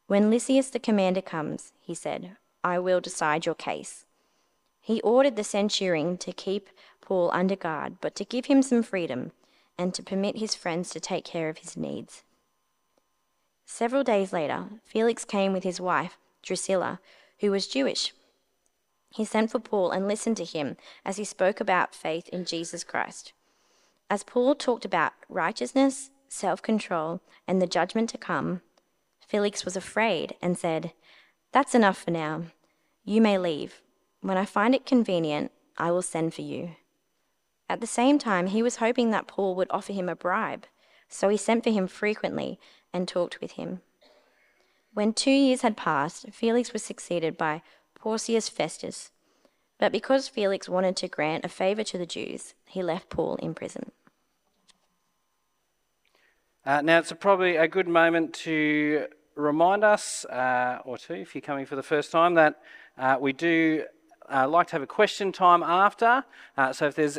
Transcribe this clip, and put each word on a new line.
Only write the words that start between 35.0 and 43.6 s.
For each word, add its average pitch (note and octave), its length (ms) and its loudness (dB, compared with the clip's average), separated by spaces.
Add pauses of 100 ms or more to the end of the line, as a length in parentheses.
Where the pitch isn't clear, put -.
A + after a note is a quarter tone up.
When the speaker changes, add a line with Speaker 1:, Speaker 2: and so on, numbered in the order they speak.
Speaker 1:
I E3 120 0
will F3+ 120 2
send E3 320 -4
for D3+ 80 -10
you." D3 340 -10 (920)
At F3+ 120 -4
the A3+ 60 -6
same C4+ 320 4
time, F#3+ 300 2
he A3 140 0
was A#3+ 140 0
hoping A#3 340 2
that G3+ 160 0
Paul F#3+ 280 -2
would F#3 160 -2
offer G3+ 220 -4
him F#3 160 -4
a E3 80 -4
bribe, F3+ 500 -4 (420)
so - 200 0
he G#3 100 4
sent A#3 260 0
for A#3+ 60 2
him G3 160 2
frequently F#3 720 -4 (340)
and F3+ 160 -2
talked - 320 -4
with E3 120 -10
him. F3 280 -10 (1120)